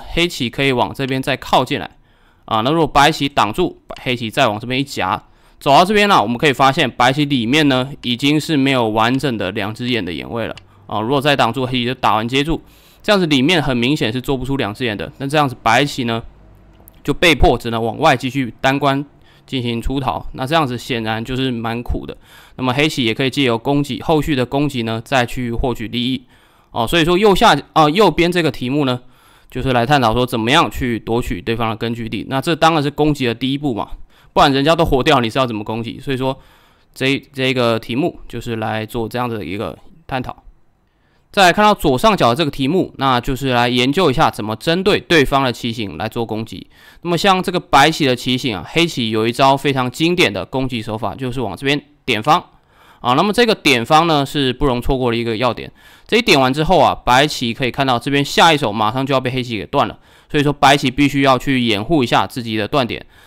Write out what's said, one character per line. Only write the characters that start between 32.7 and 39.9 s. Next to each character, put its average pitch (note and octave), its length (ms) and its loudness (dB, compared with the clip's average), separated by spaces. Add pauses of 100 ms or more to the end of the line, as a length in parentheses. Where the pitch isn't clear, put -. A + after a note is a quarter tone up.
然 D3+ 80 2
是 C#3+ 80 -2
攻 D3+ 220 0
击 C3 120 -4
的 A#2 100 0
第 C3 200 -4
一 - 20 -2
步 C#3+ 160 -4
嘛， G2+ 160 -6 (460)
不 - 60 4
然 D3 120 4
人 C3+ 100 2
家 D#3+ 140 2
都 E3+ 80 4
活 D3+ 180 2
掉， D3+ 180 4
你 A2+ 100 -2
是 C#3 80 -4
要 C3 80 2
怎 A#2 100 -6
么 G#2 80 -8
攻 A2+ 180 -6
击？ A2+ 160 -10
所 C#3 140 -8
以 C3 40 -2
说 C3 220 -4 (560)
这， C3+ 240 -2 (140)
这 C3 220 -2
个 A#2 240 2
题 A2+ 180 -8
目 D#3+ 320 -4
就 A#2+ 100 -12
是 A#2 180 -8
来 A2 280 -4
做 A2 240 -6
这 A#2+ 100 -6
样 B2 80 -2
的 A2+ 160 -6
一 E2 140 -8
个 F2+ 200 -8 (300)